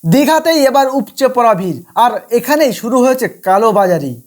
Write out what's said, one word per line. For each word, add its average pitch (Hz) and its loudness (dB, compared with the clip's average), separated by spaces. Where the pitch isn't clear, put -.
দীঘাতেই 311 2
এবার 269 2
উপচে - -4
পড়া 240 2
ভিড়, 170 -6
আর 233 2
এখানেই 269 0
শুরু 240 -4
হয়েছে 254 0
কালোবাজারি। 185 0